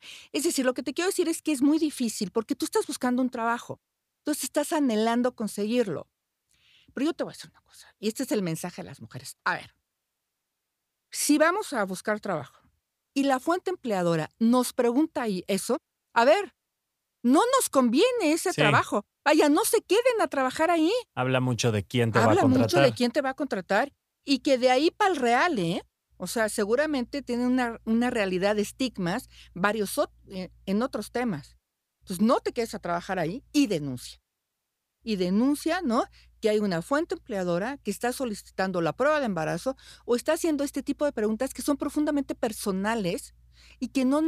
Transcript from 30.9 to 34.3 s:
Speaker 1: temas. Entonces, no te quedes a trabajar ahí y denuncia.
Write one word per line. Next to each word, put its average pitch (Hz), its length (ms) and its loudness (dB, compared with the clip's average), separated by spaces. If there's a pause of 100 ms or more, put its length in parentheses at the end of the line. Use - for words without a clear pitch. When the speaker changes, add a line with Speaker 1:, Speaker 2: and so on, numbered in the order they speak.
Speaker 1:
temas. 226 440 -6 (460)
Entonces, 190 240 -2
no 285 140 4
te - 120 -6
quedes 226 220 -4
a 202 60 -10
trabajar 180 380 -4
ahí 175 340 -4
y 285 160 4
denuncia. 143 520 -6 (840)